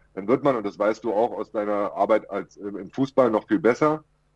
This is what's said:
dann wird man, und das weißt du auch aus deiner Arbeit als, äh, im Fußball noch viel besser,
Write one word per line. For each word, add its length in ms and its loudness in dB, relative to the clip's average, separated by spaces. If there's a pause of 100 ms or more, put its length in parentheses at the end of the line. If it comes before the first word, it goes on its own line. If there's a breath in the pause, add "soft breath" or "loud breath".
(140)
dann 140 -6
wird 160 2
man, 120 2
und 100 -4
das 120 -6
weißt 260 0
du 80 -2
auch 200 0
aus 200 -8
deiner 420 -2
Arbeit 360 2
als, 280 -8
äh, 100 -10
im 220 -10
Fußball 400 2
noch 180 0
viel 120 2
besser, 440 2 (320)